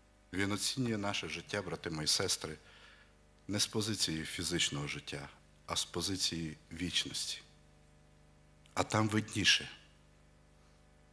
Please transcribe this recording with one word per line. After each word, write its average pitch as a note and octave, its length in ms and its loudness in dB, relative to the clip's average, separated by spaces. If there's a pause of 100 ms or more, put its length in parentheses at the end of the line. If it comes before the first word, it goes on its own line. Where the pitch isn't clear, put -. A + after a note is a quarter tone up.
(320)
Він G2 200 0
оцінює A2+ 460 0
наше G2+ 300 -2
життя, E2+ 340 -4
брати E2+ 280 -4
мої D2+ 160 -2
сестри, D#2+ 500 2 (920)
не G2+ 120 2
з - 60 4
позиції G2 580 0
фізичного D#2 640 0
життя, C#2+ 400 -8 (380)
а - 100 -2
з - 80 2
позиції E2 720 -2 (160)
вічності. - 720 -2 (1300)
А F#2 80 2
там A2 260 4
видніше. A2 600 4 (1400)